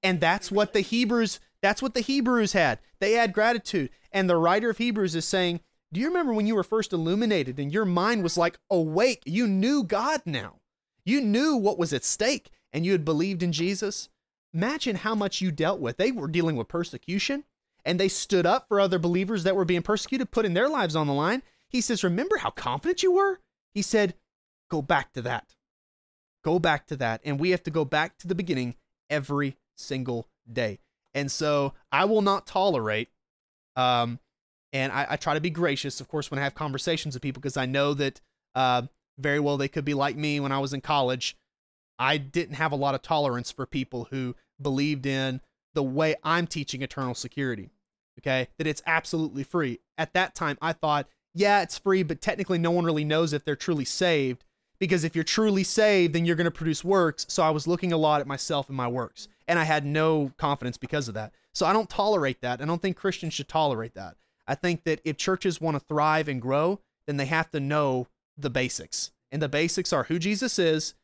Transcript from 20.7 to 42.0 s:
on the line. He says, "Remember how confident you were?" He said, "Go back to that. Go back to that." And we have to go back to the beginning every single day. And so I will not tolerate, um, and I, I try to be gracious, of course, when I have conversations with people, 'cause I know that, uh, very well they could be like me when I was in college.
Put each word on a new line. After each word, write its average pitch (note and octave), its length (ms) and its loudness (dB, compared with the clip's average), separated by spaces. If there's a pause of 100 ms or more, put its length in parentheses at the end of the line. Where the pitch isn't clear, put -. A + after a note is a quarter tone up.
on D#3 100 2
the C#3+ 60 0
line. E3+ 300 0 (260)
He B3 120 -2
says, A3 240 0
"Remember B3 340 0
how - 120 -2
confident - 520 -2
you F#4 100 4
were?" F#4+ 280 2 (320)
He G3+ 100 -2
said, G#3 340 2 (520)
"Go D#3 120 -2
back C#3 320 0
to B2+ 100 -8
that. A#2+ 340 -6 (840)
Go E3 160 2
back D#3+ 280 0
to D3+ 100 -8
that." A2+ 280 -2
And C#3+ 160 -2
we F3 100 0
have F3+ 140 0
to E3 60 -6
go D#3 140 0
back D3+ 340 -2
to F3 100 -14
the F#3 60 -2
beginning C#3+ 420 -4 (340)
every C#3+ 460 -2 (200)
single B2 520 -6 (220)
day. A2 280 -4 (340)
And C#3+ 180 -4
so D3 440 0 (180)
I D3 140 4
will G#3+ 160 4
not G3 240 2
tolerate, A#2+ 600 0 (680)
um, A#2+ 440 0 (520)
and C3+ 200 -2
I, C3+ 180 -2
I D3+ 60 -2
try D3+ 180 -2
to D#3 60 0
be E3+ 100 -2
gracious, D3+ 500 -2
of C3 80 -16
course, D3+ 220 -6
when C#3 80 -4
I C#3 60 -2
have C#3 100 -4
conversations D3+ 600 -4
with B2 80 -10
people, C3 200 -6
'cause C#3 140 -4
I C3 100 -2
know C#3 280 2
that, C#3 260 -2 (340)
uh, B2+ 320 2 (300)
very C#3+ 220 0
well C#3+ 180 2
they C#3 120 0
could D3+ 160 -4
be D3 100 0
like C#3 220 0
me D3 240 -2
when C#3 100 -2
I C3+ 80 0
was C#3 140 -2
in C#3 80 -6
college. B2+ 560 0 (640)